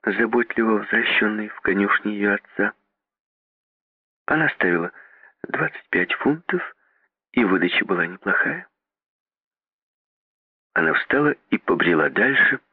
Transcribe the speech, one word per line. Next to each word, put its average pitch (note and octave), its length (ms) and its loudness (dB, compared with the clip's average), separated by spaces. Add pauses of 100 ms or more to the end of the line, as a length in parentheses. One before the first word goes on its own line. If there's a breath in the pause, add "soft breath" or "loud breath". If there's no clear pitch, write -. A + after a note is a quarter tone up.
заботливо A2+ 680 0
возвращенный G#2+ 760 0
в - 140 -18
конюшне G2+ 540 0
ее G2+ 180 0
отца. - 400 -4 (1500)
Она D#3 240 0
ставила F2 420 0 (560 loud breath)
двадцать - 400 -6
пять F2+ 260 0
фунтов, - 640 -2 (560)
и A#2+ 120 2
выдача F#2 400 2
была F2 220 0
неплохая. - 600 -4 (2000)
Она D#2+ 200 0
встала D3 400 0 (160)
и - 80 0
побрела D3+ 520 2
дальше C3 500 2 (120)